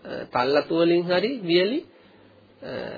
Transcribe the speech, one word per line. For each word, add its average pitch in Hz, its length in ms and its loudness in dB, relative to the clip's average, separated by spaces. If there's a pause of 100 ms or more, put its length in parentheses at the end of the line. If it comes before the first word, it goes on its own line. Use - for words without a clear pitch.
අ, 139 80 -12 (180)
තල්ලතු 139 460 2
වලින් 170 280 4
හරි 180 260 0 (100)
වියලි, 185 400 2 (840)
අ, 131 100 -12 (260)